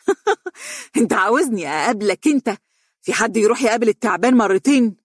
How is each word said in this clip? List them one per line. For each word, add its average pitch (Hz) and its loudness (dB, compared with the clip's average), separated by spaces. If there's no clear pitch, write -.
<laughs> - -6
انت 226 0
عاوزني 220 0
أقابلك 196 -2
انت؟ 262 0
في - -6
حد 208 -2
يروح 220 2
يقابل 226 0
التعبان 208 0
مرتين؟ 220 2